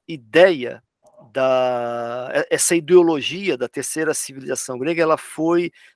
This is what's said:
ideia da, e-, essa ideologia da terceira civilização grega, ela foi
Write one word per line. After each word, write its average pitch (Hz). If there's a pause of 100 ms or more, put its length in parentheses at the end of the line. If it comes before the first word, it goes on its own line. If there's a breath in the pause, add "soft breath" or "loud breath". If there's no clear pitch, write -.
ideia 131 (500)
da, 123
e-, 151
essa 165
ideologia 165
da 123
terceira 156
civilização 135
grega, 165
ela 160
foi 170 (240 soft breath)